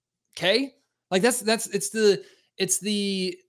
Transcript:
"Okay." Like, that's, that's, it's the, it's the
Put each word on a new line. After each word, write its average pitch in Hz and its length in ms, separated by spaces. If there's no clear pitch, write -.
"Okay." 226 360
Like, 185 120
that's, 240 180
that's, 220 260
it's - 240
the, 208 320
it's 185 220
the 196 580